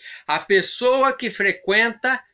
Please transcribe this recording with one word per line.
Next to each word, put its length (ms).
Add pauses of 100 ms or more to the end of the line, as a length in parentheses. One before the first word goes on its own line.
(280)
a 120
pessoa 760
que 160
frequenta 920 (120)